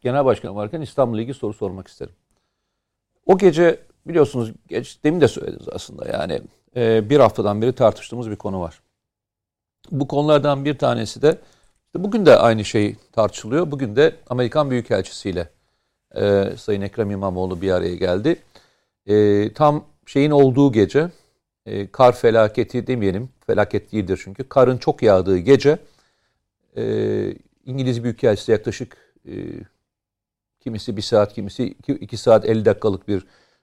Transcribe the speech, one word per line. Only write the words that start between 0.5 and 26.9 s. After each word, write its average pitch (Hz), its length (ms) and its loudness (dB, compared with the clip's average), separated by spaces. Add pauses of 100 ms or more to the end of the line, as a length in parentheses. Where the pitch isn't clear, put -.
varken 107 260 -8
İstanbul'la 120 400 -2
ilgili 123 160 -10
soru 107 160 -8
sormak 95 340 -10
isterim. - 260 -18 (1120)
O 190 120 4
gece 170 420 4 (280)
biliyorsunuz, 131 440 0 (160)
geç, - 360 -10
demin 160 180 0
de 131 60 6
söylediniz - 440 -10
aslında - 360 -14
yani, 80 340 -6 (340)
e, 113 340 0
bir 143 100 6
haftadan 104 420 4
beri 123 140 0
tartıştığımız 117 540 -2
bir 104 60 -10
konu 95 260 -8
var. 82 200 -12 (1120)
Bu 139 160 -4
konulardan 143 580 0
bir 147 120 -2
tanesi 117 440 -4
de, 151 160 4 (480)
işte 175 180 -8
bugün 208 220 -2
de 135 120 10
aynı 110 280 2
şey 104 300 0 (160)
tartışılıyor. 120 600 -2
Bugün 131 240 -6
de 156 200 2 (140)
Amerikan 127 420 -2
Büyükelçisiyle, 95 800 -4 (640)
e, 101 420 2
Sayın 101 240 -6
Ekrem 101 300 -6
İmamoğlu 92 500 -6
bir 95 100 0
araya 90 240 -2
geldi. 95 400 0 (680)
E, 104 480 2
tam 151 300 0 (220)
şeyin 147 260 0
olduğu 139 400 4
gece, 113 380 2 (560)
e, 101 260 -10
kar - 240 6
felaketi 113 720 0
demeyelim, 110 420 -4 (180)
felaket 101 440 -2
değildir 95 320 -4
çünkü. - 260 -14
Karın 127 280 4
çok - 260 -4
yağdığı 95 340 4
gece, 135 400 4 (1000)
e, 117 60 -6 (840)